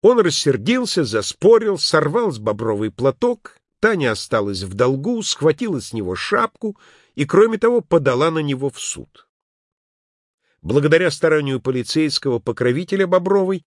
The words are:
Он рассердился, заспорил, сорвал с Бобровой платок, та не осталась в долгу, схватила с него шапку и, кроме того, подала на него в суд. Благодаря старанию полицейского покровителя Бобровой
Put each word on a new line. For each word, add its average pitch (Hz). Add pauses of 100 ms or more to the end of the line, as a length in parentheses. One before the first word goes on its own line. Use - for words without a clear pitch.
Он 240
рассердился, 165
заспорил, 160
сорвал 165
с 120
Бобровой 107
платок, 139 (220)
та 220
не 151
осталась 104
в 98
долгу, 135
схватила 156
с -
него 98
шапку 220 (380)
и, 143
кроме 214
того, 233
подала 139
на 160
него 139
в -
суд. - (1300)
Благодаря 147
старанию 147
полицейского 131
покровителя 156
Бобровой 185